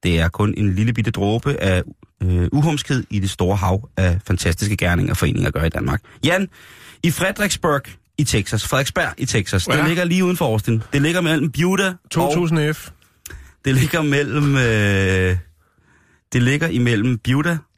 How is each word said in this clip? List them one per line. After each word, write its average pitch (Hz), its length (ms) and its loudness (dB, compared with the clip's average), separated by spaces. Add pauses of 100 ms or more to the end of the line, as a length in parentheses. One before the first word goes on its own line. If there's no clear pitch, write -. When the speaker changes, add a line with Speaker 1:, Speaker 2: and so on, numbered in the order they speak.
Speaker 1:
Det 85 180 2
er 85 80 2
kun 104 280 0
en 101 180 0
lille 110 180 2
bitte 117 180 0
dråbe 110 500 -2
af, 92 220 2 (400)
øh, 90 300 2
uhumskhed 143 580 0
i 104 100 -2
det 95 100 -2
store 95 260 0
hav 95 400 -2
af 90 300 2
fantastiske 92 500 -2
gerninger, 87 380 0
foreninger - 360 0
gør - 140 -2
i 82 40 2
Danmark. - 340 -4 (220)
Jan, 180 240 2 (540)
i 170 80 2
Fredericksburg 185 720 -2 (360)
i 151 60 2
Texas, 110 440 -2
Frederiksberg 139 500 -2
i 135 80 -4
Texas, 98 420 -2
Speaker 2:
Ja. 131 80 2
Speaker 1:
det 147 120 2
ligger 175 160 0
lige 180 200 2
uden 180 120 0
for 170 100 0
Austin. 110 360 0 (100)
Det 139 100 2
ligger 170 180 2
mellem 156 320 0
Buda 190 360 0 (160)
og - 60 -20
Speaker 2:
To 165 240 0
tusind 160 400 0
F. - 160 -16 (720)
Speaker 1:
det 135 100 2
ligger 147 280 2
mellem... 143 540 2
Øh, 98 800 2 (960)
det 123 100 2
ligger 143 260 2
imellem 120 500 0
Buda 156 400 0 (200)